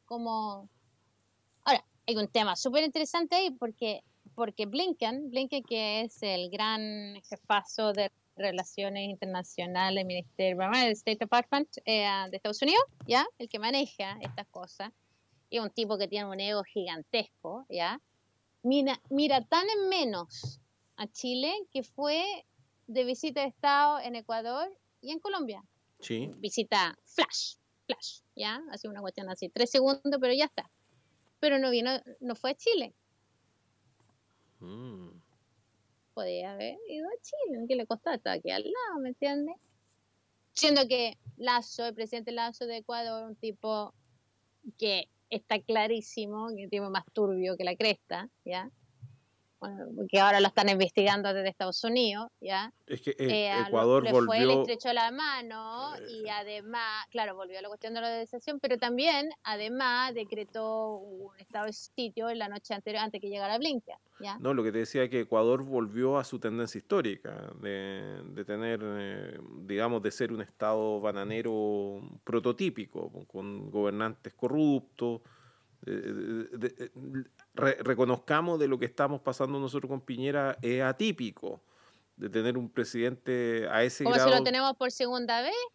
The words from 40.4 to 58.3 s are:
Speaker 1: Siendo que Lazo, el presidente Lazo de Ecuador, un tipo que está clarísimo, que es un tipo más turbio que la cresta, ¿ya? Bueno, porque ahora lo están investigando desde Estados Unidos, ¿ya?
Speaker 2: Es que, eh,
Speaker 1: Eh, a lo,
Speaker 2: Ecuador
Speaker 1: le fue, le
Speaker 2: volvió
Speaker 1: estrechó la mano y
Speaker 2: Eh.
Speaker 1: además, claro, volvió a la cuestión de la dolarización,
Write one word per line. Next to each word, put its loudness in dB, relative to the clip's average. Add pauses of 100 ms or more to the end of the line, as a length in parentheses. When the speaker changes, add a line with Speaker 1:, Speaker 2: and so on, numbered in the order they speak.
Speaker 1:
Siendo 6
que 0 (220)
Lazo, 0
el -4
presidente -8
Lazo -4
de -8
Ecuador, -6
un -14
tipo -6 (840)
que 0 (220)
está 0
clarísimo, -2
que -10
es -10
un -14
tipo -2
más -2 (100)
turbio 2
que -4
la 0
cresta, -2 (160)
¿ya? -6 (880)
Bueno, -10
porque 2
ahora 10
lo 8
están 6
investigando 4
desde 0
Estados -4
Unidos, 2 (140)
¿ya? -4 (160)
Speaker 2:
Es -6
que, -4
eh, 2
Speaker 1:
Eh, 2
a 2
lo, 0
Speaker 2:
Ecuador 6
Speaker 1:
le 2
fue, 6
le 6
Speaker 2:
volvió 6
Speaker 1:
estrechó -2
la 2
mano -6 (180)
y -10
Speaker 2:
Eh. -6
Speaker 1:
además, -6
claro, -2
volvió -10
a -10
la -10
cuestión -10
de -6
la -2
dolarización, -6